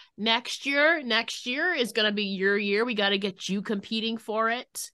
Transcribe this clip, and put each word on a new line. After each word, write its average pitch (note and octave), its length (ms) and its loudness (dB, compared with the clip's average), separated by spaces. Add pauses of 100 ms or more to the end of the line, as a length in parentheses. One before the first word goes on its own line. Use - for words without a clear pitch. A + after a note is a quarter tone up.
(180)
Next A3+ 480 -2
year, D4 380 4
next A3+ 420 -2
year D4+ 280 0
is B3+ 180 0
gonna G#3+ 220 2
be G#3 100 0
your G3 340 2
year. G#3 280 2
We B3 100 -2
gotta G3+ 220 2
get G3 320 -4
you G3 120 0
competing A3 560 -4
for A3 320 -2
it. - 440 -6